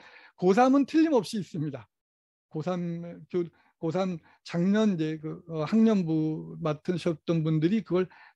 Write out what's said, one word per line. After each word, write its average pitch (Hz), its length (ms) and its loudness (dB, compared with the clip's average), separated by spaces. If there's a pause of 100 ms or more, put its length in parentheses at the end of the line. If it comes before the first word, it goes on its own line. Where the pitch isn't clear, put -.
(380)
고삼은 247 480 4
틀림없이 294 520 2
있습니다. 143 500 -8 (640)
고삼 170 800 -8
교-, 175 160 -2 (320)
고삼 180 420 -4 (240)
작년 196 520 2
이제 156 220 -4
그, 156 300 -12
어, 160 160 -6
학년부 160 960 2
맡으셨던 165 840 -2
분들이 160 400 0
그걸 180 240 -2 (280)